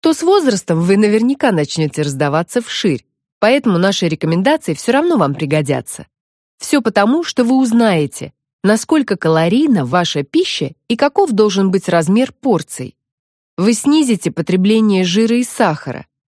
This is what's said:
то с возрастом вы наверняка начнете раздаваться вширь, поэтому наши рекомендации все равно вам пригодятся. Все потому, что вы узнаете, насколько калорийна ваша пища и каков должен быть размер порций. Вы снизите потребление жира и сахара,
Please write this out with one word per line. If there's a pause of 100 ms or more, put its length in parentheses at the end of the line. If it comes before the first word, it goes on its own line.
то
с
возрастом
вы
наверняка
начнете
раздаваться
вширь, (340)
поэтому
наши
рекомендации
все
равно
вам
пригодятся. (500)
Все
потому,
что
вы
узнаете, (320)
насколько
калорийна
ваша
пища (160)
и
каков
должен
быть
размер
порций. (580)
Вы
снизите
потребление
жира
и
сахара, (280)